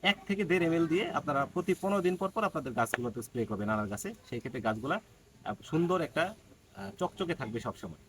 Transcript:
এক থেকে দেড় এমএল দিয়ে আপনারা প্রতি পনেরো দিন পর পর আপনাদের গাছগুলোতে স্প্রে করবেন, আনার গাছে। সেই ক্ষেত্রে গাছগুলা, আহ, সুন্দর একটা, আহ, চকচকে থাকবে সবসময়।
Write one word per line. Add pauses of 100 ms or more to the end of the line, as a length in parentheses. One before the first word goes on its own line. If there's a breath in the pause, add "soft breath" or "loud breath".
এক
থেকে
দেড়
এমএল
দিয়ে
আপনারা
প্রতি
পনেরো
দিন
পর
পর
আপনাদের
গাছগুলোতে
স্প্রে
করবেন,
আনার
গাছে। (140)
সেই
ক্ষেত্রে
গাছগুলা,
আহ,
সুন্দর
একটা,
আহ,
চকচকে
থাকবে
সবসময়।